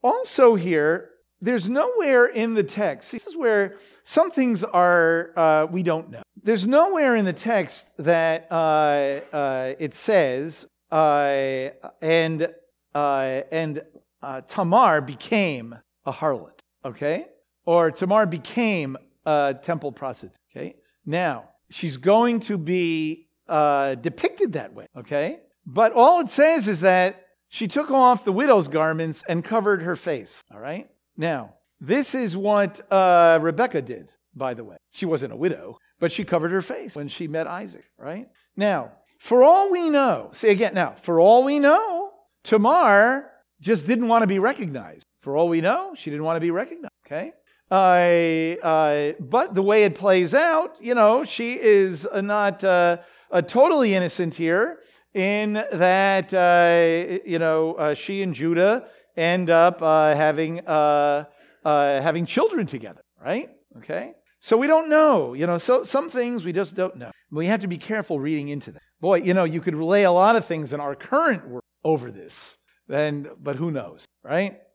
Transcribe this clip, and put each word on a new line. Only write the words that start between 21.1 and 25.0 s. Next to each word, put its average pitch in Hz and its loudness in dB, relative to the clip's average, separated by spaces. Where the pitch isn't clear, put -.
she's 147 -10
going 220 2
to 214 -6
be, 165 -4
uh, 143 0
depicted 165 -4
that 120 -10
way, - -20
okay? 147 -6